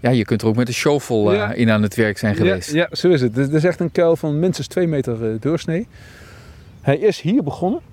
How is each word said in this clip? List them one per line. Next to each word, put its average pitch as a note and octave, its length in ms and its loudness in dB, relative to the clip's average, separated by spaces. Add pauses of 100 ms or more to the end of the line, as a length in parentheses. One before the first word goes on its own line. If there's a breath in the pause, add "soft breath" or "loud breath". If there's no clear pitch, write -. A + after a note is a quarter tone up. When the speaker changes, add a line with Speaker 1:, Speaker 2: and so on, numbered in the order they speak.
Speaker 1:
ja, A#2+ 100 0
je A#2+ 140 2
kunt A2 180 -2
er A2 60 2
ook A2 80 2
met B2 120 0
een B2 60 -6
shovel, B2 560 0
eh, G2+ 60 4
Speaker 2:
Ja. G#2 160 -2
Speaker 1:
in A#2 180 2
aan G#2+ 120 4
het G#2 120 -2
werk G#2+ 240 0
zijn G#2+ 140 0
Speaker 2:
Ja, G2 60 -2
Speaker 1:
geweest. G2 340 0
Speaker 2:
ja, E3 200 0
zo F3 160 0
is E3 120 4
het. A#2+ 140 0
Dit C#3 180 0
is D#3 120 0
echt F3 160 0
een E3+ 120 -2
kuil E3 240 2
van D3 220 -4
minstens F3 280 -2
twee F3+ 200 -2
meter, B2 440 -2
eh, A2 100 -4
doorsnee. E3 460 -4 (960 loud breath)
Hij C#3 180 2
is G3+ 220 2
hier G#3 220 0
begonnen. F3+ 380 -4 (120)